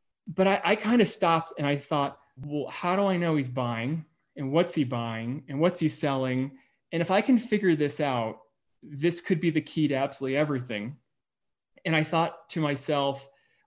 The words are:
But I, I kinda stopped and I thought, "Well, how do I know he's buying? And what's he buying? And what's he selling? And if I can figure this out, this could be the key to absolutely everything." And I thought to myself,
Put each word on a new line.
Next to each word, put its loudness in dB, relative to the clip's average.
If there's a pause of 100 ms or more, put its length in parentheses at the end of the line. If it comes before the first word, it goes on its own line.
(280)
But 2
I, 4
I 4
kinda 4
stopped 2
and -2
I 2
thought, -2 (160)
"Well, -6
how -2
do 2
I 2
know 2
he's 0
buying? -4 (320)
And -6
what's 2
he 0
buying? -4
And -6
what's 2
he 2
selling? -2 (400)
And -2
if -2
I 4
can 4
figure 2
this 0
out, -2 (400)
this -2
could 0
be 2
the 0
key 0
to 0
absolutely -2
everything." -2 (880)
And 2
I 2
thought -2
to -4
myself, -2 (380)